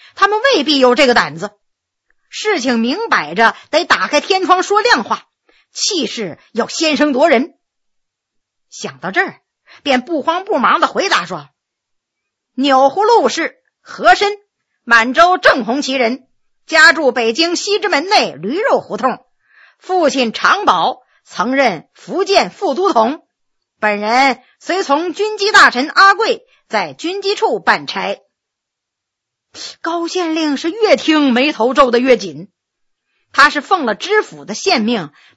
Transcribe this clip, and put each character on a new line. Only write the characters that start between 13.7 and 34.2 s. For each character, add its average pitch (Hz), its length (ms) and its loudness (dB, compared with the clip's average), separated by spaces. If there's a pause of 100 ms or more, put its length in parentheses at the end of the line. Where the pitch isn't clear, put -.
和 320 360 0
珅， 403 220 -2 (460)
满 233 300 2
洲 349 240 4
正 349 260 2
红 247 180 -4
旗 262 120 -4
人， 254 340 -2 (380)
家 320 260 4
住 294 220 0
北 226 180 0
京 330 240 -2
西 403 240 -2
直 403 80 -4
门 349 220 -2
内 269 240 2
驴 202 260 -6
肉 427 220 0
胡 202 160 -10
同。 220 280 -4 (520)
父 359 320 0
亲 240 240 -4
常 - 320 -2
宝 196 380 0 (200)
曾 - 320 -6
任 233 380 0
福 320 320 -6
建 320 240 0
副 311 240 -4
都 370 180 -2
统， 240 340 0 (540)
本 208 220 -2
人 247 400 0 (180)
虽 370 240 -4
从 320 300 -2
军 427 240 -4
机 403 160 -2
大 339 160 6
臣 254 180 -2
阿 392 280 4
贵 359 300 -2 (220)
在 185 240 -4
军 381 300 -8
机 392 120 -2
处 339 280 -2
办 170 260 0
差。” 196 320 -6 (1600)
高 339 300 -6
县 330 260 -4
令 311 220 -2
是 330 120 -4
越 392 280 2
听 302 340 2
眉 254 220 0
头 240 200 0
皱 262 160 4
得 240 100 2
越 254 180 4
紧， 170 340 -10 (800)
他 277 180 2
是 285 120 -6
奉 349 240 -2
了 214 100 -2
知 403 260 -2